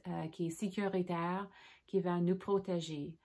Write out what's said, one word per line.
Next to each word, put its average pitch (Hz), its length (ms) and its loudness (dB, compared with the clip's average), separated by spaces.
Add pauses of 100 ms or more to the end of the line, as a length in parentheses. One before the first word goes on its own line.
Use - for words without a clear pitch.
euh, 170 180 -2
qui 165 200 -2
est 165 40 0
sécuritaire, 185 960 0 (380)
qui 196 140 2
va 175 180 2
nous 175 160 4
protéger. 165 920 -2